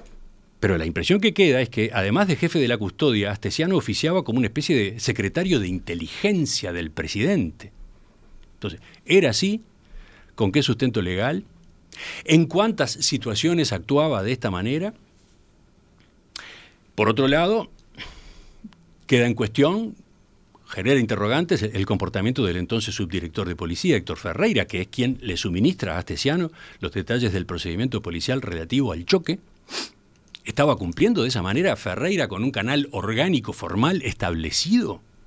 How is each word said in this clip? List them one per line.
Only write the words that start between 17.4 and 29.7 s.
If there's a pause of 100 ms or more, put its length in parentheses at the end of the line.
queda
en
cuestión, (720)
genera
interrogantes,
el,
el
comportamiento
del
entonces
subdirector
de
policía,
Héctor
Ferreira,
que
es
quien
le
suministra
a
Astesiano (300)
los
detalles
del
procedimiento
policial
relativo
al
choque. (1080)